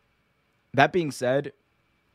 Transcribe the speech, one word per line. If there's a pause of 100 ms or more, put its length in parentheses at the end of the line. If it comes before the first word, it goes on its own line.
(760)
That
being
said, (600)